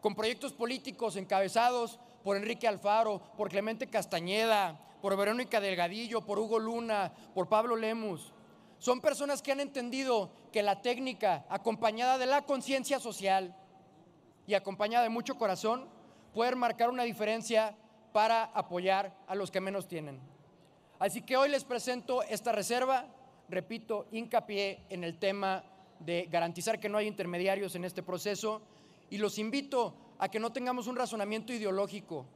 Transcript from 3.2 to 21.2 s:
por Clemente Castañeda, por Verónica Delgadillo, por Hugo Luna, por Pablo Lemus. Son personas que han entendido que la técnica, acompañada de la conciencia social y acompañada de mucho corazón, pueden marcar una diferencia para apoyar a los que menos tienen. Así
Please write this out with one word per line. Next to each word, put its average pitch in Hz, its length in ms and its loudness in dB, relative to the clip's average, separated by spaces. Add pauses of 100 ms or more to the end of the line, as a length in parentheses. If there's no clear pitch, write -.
por 208 100 0
Clemente 220 380 -2
Castañeda, 196 920 2 (220)
por 196 160 0
Verónica 220 420 2
Delgadillo, 202 600 0
por 202 180 -4
Hugo 220 200 2
Luna, 220 560 -2 (200)
por 185 140 0
Pablo 226 260 4
Lemus. 220 600 -4 (440)
Son 247 220 2
personas 285 400 0
que 277 120 -2
han 269 80 0
entendido 247 680 0 (220)
que 214 100 2
la 196 200 2
técnica, 240 680 0
acompañada 226 680 0
de 254 80 0
la 277 160 4
conciencia 269 580 0
social 190 560 -2 (880)
y 196 60 -2
acompañada 208 520 2
de 226 40 2
mucho 233 300 -4
corazón, 220 500 0 (460)
pueden 247 240 2
marcar 233 320 2
una 254 140 0
diferencia 220 760 0 (340)
para 226 320 6
apoyar 190 720 0 (100)
a 185 80 -6
los 196 160 -2
que 185 120 0
menos 196 260 -4
tienen. 147 320 -10 (800)
Así 196 240 0